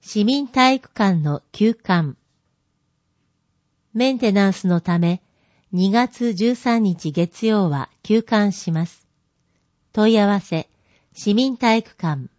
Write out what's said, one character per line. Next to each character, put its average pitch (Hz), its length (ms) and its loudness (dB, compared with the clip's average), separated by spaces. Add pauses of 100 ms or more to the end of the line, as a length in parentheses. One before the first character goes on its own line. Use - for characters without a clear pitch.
市 208 240 -2
民 277 220 0
体 262 300 2
育 - 140 -12
館 196 280 0
の 147 320 -4
休 220 240 0
館。 170 420 -2 (1800)
メ 254 200 0
ン 254 40 -4
テ 226 140 0
ナ 196 180 4
ン 190 40 0
ス - 120 -6
の 175 160 2
た 170 160 -2
め、 170 240 0 (500)
二 185 200 0
月 240 420 0
十 220 220 0
三 233 260 0
日 175 300 -2
月 170 340 -4
曜 208 240 2
は 139 220 -4 (100)
休 220 220 0
館 208 280 0
し 185 200 -8
ま 165 160 -2
す。 - 140 -20 (920)
問 220 200 2
い 220 40 4
合 202 80 4
わ 202 140 0
せ、 - 300 -8 (440)
市 - 200 -4
民 247 240 0
体 226 220 0
育 - 180 -16
館。 143 420 -6